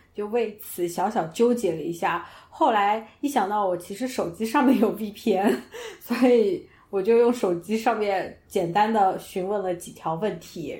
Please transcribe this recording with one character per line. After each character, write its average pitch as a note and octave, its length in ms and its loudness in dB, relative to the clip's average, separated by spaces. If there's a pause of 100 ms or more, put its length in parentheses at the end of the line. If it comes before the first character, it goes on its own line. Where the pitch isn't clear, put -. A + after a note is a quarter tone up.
(140)
就 G#3 140 -6
为 G#3+ 300 -2
此 - 280 -6
小 F3+ 240 -2
小 G3 180 -2
纠 A#3 240 2
结 G3+ 200 0
了 D#3+ 80 -6
一 E3 120 -6
下。 E3+ 320 -4 (240)
后 D4+ 220 2
来 G#3+ 380 0 (120)
一 C#4+ 80 -4
想 A3 200 0
到 G#3 180 0
我 F3+ 100 0
其 F3 180 -10
实 B3 120 -6
手 G3 240 -4
机 A3 160 -6
上 C4 180 2
面 B3 140 6
有 F3+ 120 4
V G#3 200 -8
P G3+ 240 0
N， G#3+ 280 2 (140)
<laughs> A4+ 220 -14
所 A#3+ 300 0
以 G#3+ 400 4 (220)
我 G3 120 -2
就 A3+ 140 4
用 A#3+ 160 6
手 G3 220 0
机 G3+ 220 -4
上 A3 220 0
面 G3 480 -2
简 F3 240 -2
单 G#3 220 2
的 G3 260 2
询 F#3 300 -6
问 G3+ 140 -4
了 F#3 120 -2
几 F3 180 -14
条 - 220 -6
问 F3 240 -4
题， - 420 -12